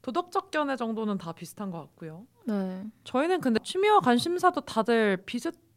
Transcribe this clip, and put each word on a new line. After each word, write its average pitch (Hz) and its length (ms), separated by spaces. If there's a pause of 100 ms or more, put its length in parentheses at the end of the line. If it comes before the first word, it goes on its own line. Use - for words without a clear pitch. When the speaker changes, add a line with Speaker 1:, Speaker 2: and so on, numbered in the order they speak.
Speaker 1:
도덕적 349 480
견해 285 260
정도는 220 400
다 165 160
비슷한 190 380
것 170 100
같고요. 160 460 (200)
Speaker 2:
네. 190 380 (200)
Speaker 1:
저희는 320 360
근데 240 220
취미와 403 380
관심사도 330 640
다들 220 640
비슷한 - 340 (180)